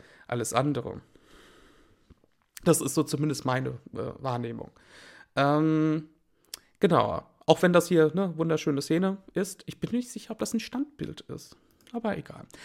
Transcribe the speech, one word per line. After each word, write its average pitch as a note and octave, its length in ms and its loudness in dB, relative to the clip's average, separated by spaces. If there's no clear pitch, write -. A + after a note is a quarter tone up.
alles A#2 260 -4
andere. B2 480 0
Das E3 180 4
ist C3 120 -4
so D#3+ 100 2
zumindest D3 420 -4
meine, B2+ 340 -4
äh, - 260 -8
Wahrnehmung. A#2+ 520 -6
Ähm, D#3 760 2
genau. A2+ 440 4
Auch D#3 160 6
wenn F3 120 4
das E3+ 140 6
hier D#3+ 220 6
eine F3 280 -2
wunderschöne D#3 440 0
Szene F#3+ 360 0
ist. F#3+ 320 -6
Ich - 140 -14
bin - 120 -4
nicht A#3+ 180 -2
sicher, - 220 -14
ob A3 80 -12
das G#3+ 140 -6
ein A3+ 80 -2
Standbild - 600 -8
ist. - 360 -16
Aber A3 260 -6
egal. - 280 -14